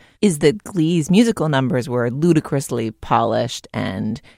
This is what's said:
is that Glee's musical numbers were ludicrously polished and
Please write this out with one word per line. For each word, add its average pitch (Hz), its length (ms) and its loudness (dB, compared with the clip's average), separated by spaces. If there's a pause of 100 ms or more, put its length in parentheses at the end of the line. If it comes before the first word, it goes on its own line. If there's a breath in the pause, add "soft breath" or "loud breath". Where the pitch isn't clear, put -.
(220 soft breath)
is 180 180 2
that 147 240 2
Glee's 165 460 0
musical 196 400 4
numbers 131 400 0
were 123 220 -2
ludicrously 139 800 0
polished 117 840 -2
and 107 480 -6 (160 soft breath)